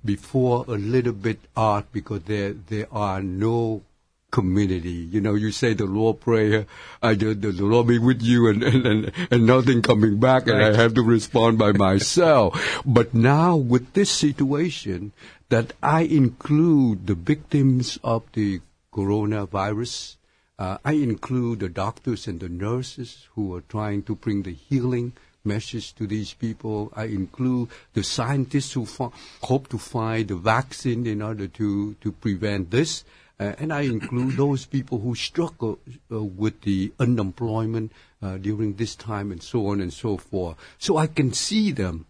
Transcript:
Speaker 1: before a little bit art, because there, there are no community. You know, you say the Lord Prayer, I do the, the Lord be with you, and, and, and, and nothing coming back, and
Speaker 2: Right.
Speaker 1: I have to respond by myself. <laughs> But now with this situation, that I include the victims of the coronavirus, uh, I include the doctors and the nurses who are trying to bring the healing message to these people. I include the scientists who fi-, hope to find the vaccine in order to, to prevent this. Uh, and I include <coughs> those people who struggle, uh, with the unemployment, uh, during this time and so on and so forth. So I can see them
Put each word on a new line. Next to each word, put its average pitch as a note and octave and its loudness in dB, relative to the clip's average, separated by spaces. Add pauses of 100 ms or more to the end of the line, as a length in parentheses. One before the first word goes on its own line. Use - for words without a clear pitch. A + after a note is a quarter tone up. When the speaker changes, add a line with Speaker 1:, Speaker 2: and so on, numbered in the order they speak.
Speaker 1:
before B2 0
a B2 -6
little A#2 0
bit G#2+ -4 (140)
art, G#2+ 0
because G2+ -8
there, G2+ -4
there G#2 -8
are G2 -4
no A2 -2 (480)
community. F#2 0
You G#2 0
know, G#2 0
you G#2+ 0
say A#2 0
the G2+ -2
Lord G#2+ 0
Prayer, G#2+ 2 (360)
I A2 4
do G#2+ 0
the, G2+ -4
the F#2+ -2
Lord A#2 4
be A#2 6
with A#2 2
you, A#2 6
and, G#2+ 4
and, B2+ 4
and, G#2+ 2 (180)
and A#2 6
nothing B2 6
coming G#2+ 4
back, B2+ 4
and G#2+ 4
Speaker 2:
Right. G#2+ 6
Speaker 1:
I G#2 4
have A#2 6
to B2 4
respond A2+ 4
by G#2 6
myself. G2+ 4
<laughs> - -6
But A#2 4
now D3 4
with B2 2
this G3 2
situation, C#3 -2 (380)
that A#2+ 0
I D#3 2
include C#3+ 2
the G2+ 0
victims C3 0
of A#2 -2 (100)
the G2+ -2 (320)
coronavirus, G#2 -4 (440)
uh, F#2+ -6
I D3 0
include A#2+ -2
the G2 -6
doctors G2+ -6
and F2 -8
the F2+ -10
nurses A#2 -8
who G2 -6
are E2+ -12
trying G#2 -6
to A2 -6
bring G2+ -4
the F2+ -8
healing B2 -4 (280)
message G#2 -6
to A2 -8
these G#2 -6
people. G#2+ -8
I A2 -8
include A#2+ -4 (240)
the G#2 0
scientists C3+ -4
who B2 -4
fi-, A#2 -8 (340)
hope B2+ -2
to A#2+ -8
find A2 -4
the G2 -4
vaccine A#2 -2
in G#2+ -4
order G#2+ -8
to, G#2 -4
to G#2 -4
prevent G2+ -4
this. D3+ -2 (360)
Uh, G#2 -6
and D#3 -6
I D3 -4 (140)
include B2 -4
<coughs> C3+ 2
those C#3 -2
people C3 -6
who A#2+ -4
struggle, - -6 (340)
uh, A2 -6
with G#2 -4
the G2 -2
unemployment, A2+ -2 (320)
uh, F#2+ -8
during G2+ -4
this G#2+ -6
time G#2 -8
and E2 -12
so G#2+ -4
on G2+ -2
and F2+ -4
so G2+ -4
forth. F2+ -8 (200)
So D#3+ 0
I D#3 2
can D3 0
see G#3+ 0
them F2 -6